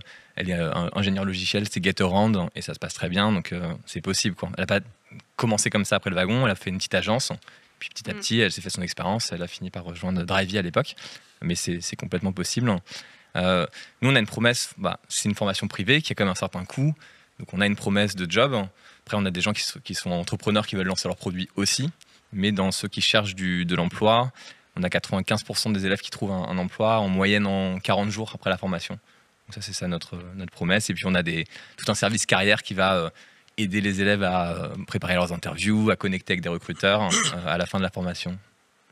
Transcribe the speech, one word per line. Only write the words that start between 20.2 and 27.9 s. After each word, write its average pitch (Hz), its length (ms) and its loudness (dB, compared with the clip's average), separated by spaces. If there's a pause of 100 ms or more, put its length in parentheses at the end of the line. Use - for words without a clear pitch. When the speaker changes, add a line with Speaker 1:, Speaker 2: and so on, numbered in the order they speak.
Speaker 1:
qui - 80 -6
veulent 92 120 0
lancer 92 200 -2
leurs 87 80 -2
produits 92 400 -6
aussi, 131 340 0 (440)
mais 101 180 2
dans 95 220 2
ceux - 160 -4
qui - 100 -8
cherchent 101 340 2
du, 92 300 0
de 87 140 0
l'emploi, 110 560 4 (420)
on 90 80 -4
a 90 60 0
quatre-vingt-quinze - 540 -2
pour - 140 -6
cent - 120 -2
des 98 160 0
élèves 98 160 0
qui - 80 -10
trouvent 98 240 -4
un, 92 100 -2
un 92 140 -4
emploi 110 420 2
en 101 80 2
moyenne 98 400 4
en 95 320 0
quarante 101 300 2